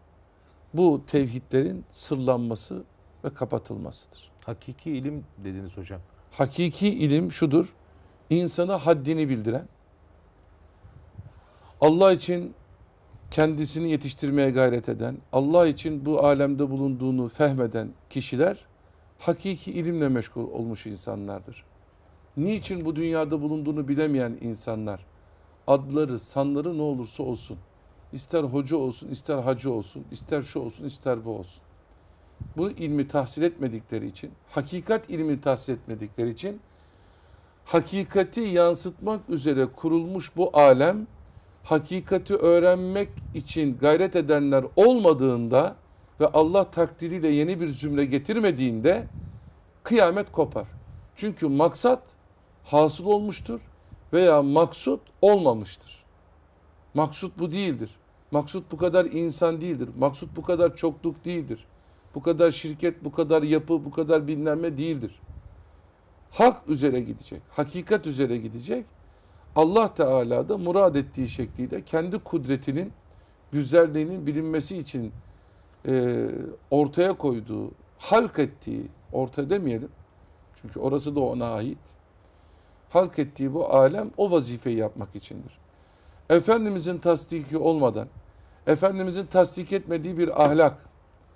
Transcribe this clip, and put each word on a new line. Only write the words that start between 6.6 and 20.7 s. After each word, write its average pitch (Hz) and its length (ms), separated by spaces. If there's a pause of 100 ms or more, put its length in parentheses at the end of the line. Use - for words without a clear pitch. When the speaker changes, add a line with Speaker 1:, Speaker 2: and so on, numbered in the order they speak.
Speaker 1:
ilim 160 440
şudur, 165 420 (560)
insana 175 560
haddini 156 440
bildiren, 117 380 (2250)
Allah 175 320
için 175 400 (800)
kendisini 156 600
yetiştirmeye 139 600
gayret 120 380
eden, 113 280 (160)
Allah 156 340
için 151 380
bu 147 140
alemde 143 500
bulunduğunu 131 600
fehmeden 120 600 (200)
kişiler 156 480 (640)
hakiki 185 520
ilimle 165 380
meşgul 120 420
olmuş 113 340